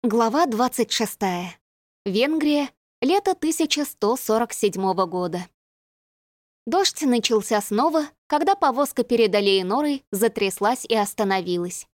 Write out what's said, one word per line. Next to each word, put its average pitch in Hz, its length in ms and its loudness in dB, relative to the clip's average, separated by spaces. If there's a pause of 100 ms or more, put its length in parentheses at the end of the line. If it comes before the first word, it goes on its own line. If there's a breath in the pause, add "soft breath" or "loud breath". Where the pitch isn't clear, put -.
Глава 233 420 2
двадцать 240 460 0
шестая. 185 680 -4 (460)
Венгрия. 285 640 0 (320)
Лето 370 320 2
тысяча 311 500 -2
сто 220 320 -2
сорок 226 380 -2
седьмого 190 540 0
года. 175 400 -6 (1200)
Дождь 359 340 0
начался 233 600 2
снова, 302 440 0 (220)
когда 302 260 2
повозка 269 500 0
перед 226 300 2
Алеинорой 208 760 0
затряслась 208 760 0
и 226 100 -2
остановилась. 185 1000 -2